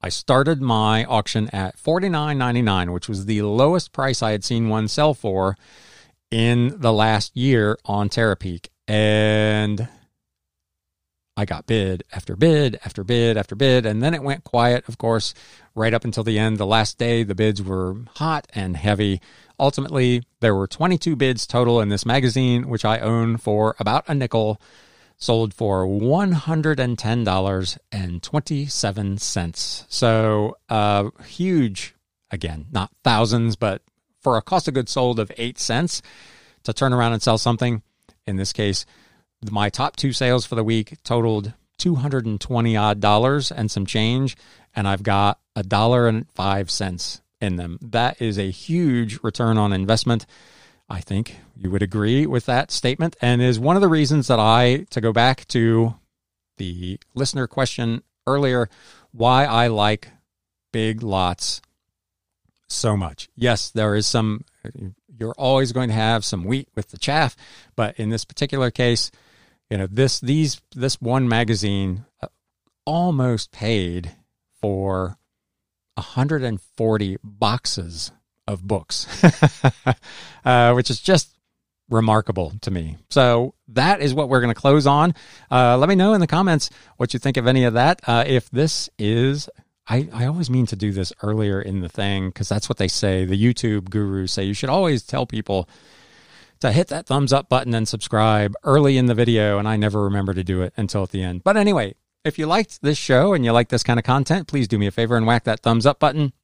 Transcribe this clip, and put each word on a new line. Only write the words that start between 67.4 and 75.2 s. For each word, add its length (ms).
but 200
in 120
this 160
particular 440
case, 420
you 80
know, 120
this, 300
these, 420
this 240
one 300
magazine, 760
uh, 60
almost 640
paid 600
for 580